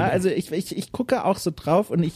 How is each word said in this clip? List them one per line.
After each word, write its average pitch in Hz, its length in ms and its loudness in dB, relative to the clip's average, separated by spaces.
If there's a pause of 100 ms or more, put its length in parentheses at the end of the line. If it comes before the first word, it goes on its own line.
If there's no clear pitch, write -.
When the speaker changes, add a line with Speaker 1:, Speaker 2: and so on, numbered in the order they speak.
Speaker 1:
wieder. 190 60 2
Speaker 2:
also 185 180 2
ich, 170 220 -2
ich, 165 240 -4
ich 196 160 -6
gucke 247 320 0
auch 190 140 2
so - 180 -2
drauf 180 360 2
und 170 100 2
ich, 165 140 -2